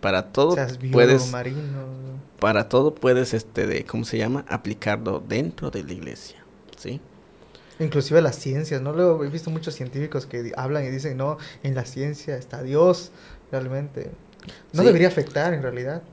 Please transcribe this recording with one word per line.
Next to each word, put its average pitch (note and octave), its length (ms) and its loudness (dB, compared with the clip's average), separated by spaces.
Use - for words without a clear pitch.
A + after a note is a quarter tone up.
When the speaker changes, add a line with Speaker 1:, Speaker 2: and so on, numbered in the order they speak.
Speaker 1:
Para F#2 320 0
todo D#3+ 220 4
Speaker 2:
Seas B2+ 220 -2
biólogo B2+ 160 -4
Speaker 1:
puedes, B2+ 360 8
Speaker 2:
marino. C3+ 560 -6
Speaker 1:
para G#2 300 2
todo C#3+ 240 4
puedes, B2+ 400 4
este, - 320 -2
de, - 200 -2
¿cómo A2+ 180 -6
se A2+ 140 -4
llama? B2 300 -2
Aplicarlo G#2 760 -4
dentro D3 460 -4
de F#2+ 120 -8
la C#2+ 100 -10
iglesia, - 500 -14
¿sí? - 220 -10
Speaker 2:
Inclusive D3 420 4
las C#3 140 2
ciencias, C#3+ 460 -4
¿no? C#3 120 -4
Luego E3 300 4
he C#3+ 60 -2
visto D#3+ 200 -6
muchos D#3+ 260 -6
científicos C3+ 500 -6
que A#2+ 180 -8
di-, A2+ 140 -8
hablan C3+ 280 -2
y B2+ 40 -6
dicen, C3+ 280 -6
"No, C#3 200 -2
en C3+ 120 -2
la B2 100 -4
ciencia C#3+ 500 -6
está B2+ 260 -12
Dios", D#3+ 500 2
realmente. C3+ 600 -6
No D#3+ 80 2
Speaker 1:
Sí. A3+ 60 10
Speaker 2:
debería F3+ 200 8
afectar, E3 460 0
en C#3+ 80 -2
realidad. C3 400 -6